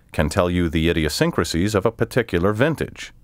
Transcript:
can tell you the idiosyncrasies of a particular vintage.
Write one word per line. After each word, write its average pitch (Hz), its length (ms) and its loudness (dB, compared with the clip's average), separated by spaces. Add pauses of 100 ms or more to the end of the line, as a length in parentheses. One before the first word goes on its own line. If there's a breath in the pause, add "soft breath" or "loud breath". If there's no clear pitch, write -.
(140 soft breath)
can 76 160 0
tell 90 200 2
you 87 180 2
the 82 220 2
idiosyncrasies 92 840 0
of 95 100 0
a 113 60 2
particular 104 640 0
vintage. - 600 -4 (100)